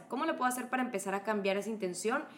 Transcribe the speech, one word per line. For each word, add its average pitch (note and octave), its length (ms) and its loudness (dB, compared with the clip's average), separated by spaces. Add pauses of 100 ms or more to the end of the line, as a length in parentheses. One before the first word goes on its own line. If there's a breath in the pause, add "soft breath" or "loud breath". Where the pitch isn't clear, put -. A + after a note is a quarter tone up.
¿Cómo C#4+ 180 0
le D#4+ 80 4
puedo B3 140 2
hacer B3 200 -2
para B3+ 160 0
empezar G3 300 0
a G3 100 -2
cambiar G3+ 320 2
esa G3+ 140 -2
intención, G#3+ 520 0 (140 loud breath)